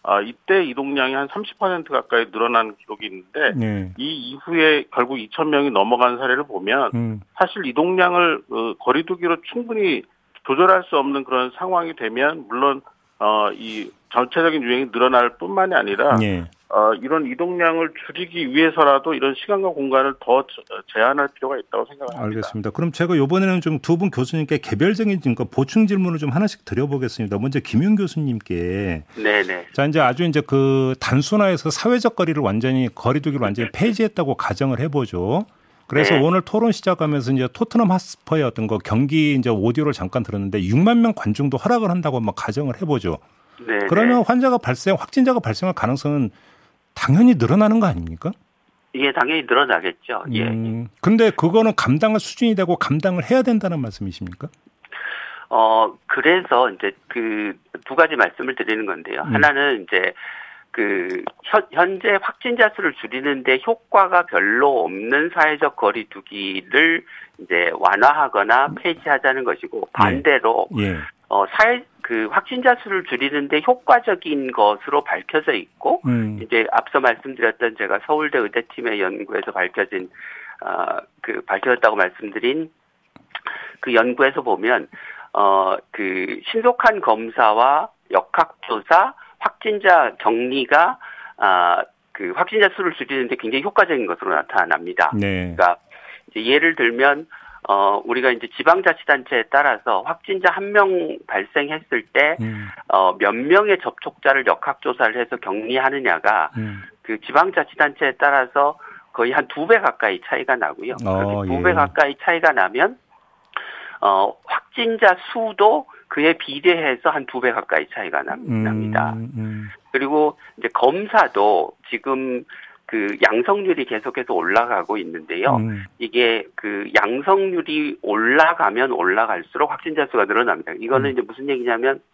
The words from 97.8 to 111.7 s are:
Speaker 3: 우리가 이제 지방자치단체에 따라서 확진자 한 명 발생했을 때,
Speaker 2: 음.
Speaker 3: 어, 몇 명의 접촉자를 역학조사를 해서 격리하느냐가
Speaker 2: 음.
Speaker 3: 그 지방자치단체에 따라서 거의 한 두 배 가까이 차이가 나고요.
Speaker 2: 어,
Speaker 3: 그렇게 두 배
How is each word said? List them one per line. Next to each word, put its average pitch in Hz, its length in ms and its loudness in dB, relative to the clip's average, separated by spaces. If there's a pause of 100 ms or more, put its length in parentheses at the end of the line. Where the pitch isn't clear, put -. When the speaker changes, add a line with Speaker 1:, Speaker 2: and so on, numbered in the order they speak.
Speaker 3:
우리가 127 260 0
이제 117 160 -6 (100)
지방자치단체에 147 960 2
따라서 123 540 2
확진자 185 460 -2
한 196 200 -6
명 190 460 2 (100)
발생했을 143 840 -4
때, 147 280 2
Speaker 2:
음. 107 260 -8 (200)
Speaker 3:
어, 95 300 4
몇 104 180 2
명의 185 440 2
접촉자를 135 680 -2
역학조사를 123 720 -2
해서 120 180 -4
격리하느냐가 110 1200 -2
Speaker 2:
음. 104 240 -8 (200)
Speaker 3:
그 110 200 -8
지방자치단체에 147 1000 0
따라서 143 580 2 (340)
거의 120 200 -2
한 147 160 -2
두 156 200 -6
배 220 120 4
가까이 117 460 -2
차이가 131 300 -2
나고요. 107 400 -6 (100)
Speaker 2:
어, 95 120 0
Speaker 3:
그렇게 101 300 -2
두 90 160 -2
배 180 80 4